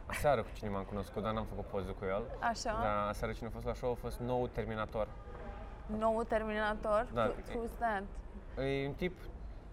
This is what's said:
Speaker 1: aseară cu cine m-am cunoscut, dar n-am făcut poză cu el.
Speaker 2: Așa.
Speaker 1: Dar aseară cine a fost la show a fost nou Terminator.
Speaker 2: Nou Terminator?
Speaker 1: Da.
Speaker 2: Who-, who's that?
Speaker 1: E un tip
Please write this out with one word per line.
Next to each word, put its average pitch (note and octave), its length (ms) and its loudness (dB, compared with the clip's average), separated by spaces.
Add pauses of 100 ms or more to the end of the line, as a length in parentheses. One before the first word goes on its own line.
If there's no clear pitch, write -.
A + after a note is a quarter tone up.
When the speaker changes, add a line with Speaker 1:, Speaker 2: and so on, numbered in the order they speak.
Speaker 1:
aseară C3+ 360 4
cu - 120 -2
cine G#2+ 160 -4
m-am G2 140 0
cunoscut, G2+ 400 -2
dar A2 100 2
n-am A2 120 0
făcut G2 200 -4
poză F#2+ 340 -2
cu G2+ 60 -2
el. G2 180 2 (160)
Speaker 2:
Așa. A3+ 420 0
Speaker 1:
Dar G#2 260 4
aseară A2 260 0
cine A2+ 140 -4
a G#2+ 40 -4
fost A2+ 140 -6
la A#2 80 0
show B2 180 0
a - 20 2
fost A#2 260 -4
nou B2 280 2
Terminator. A2 600 0 (920)
Speaker 2:
Nou A3 260 4
Terminator? G#3+ 920 2
Speaker 1:
Da. A3+ 140 6
Speaker 2:
Who-, - 60 2
who's - 460 -4
that? G#3+ 240 2 (640)
Speaker 1:
E C#3 220 2
un C#3+ 60 -2
tip F3 240 -2 (560)